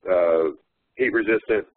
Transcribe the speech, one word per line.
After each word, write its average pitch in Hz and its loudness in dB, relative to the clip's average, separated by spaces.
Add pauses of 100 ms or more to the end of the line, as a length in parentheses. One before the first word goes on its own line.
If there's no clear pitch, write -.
uh, 82 2 (440)
heat 123 -2
resistant, 107 -2 (120)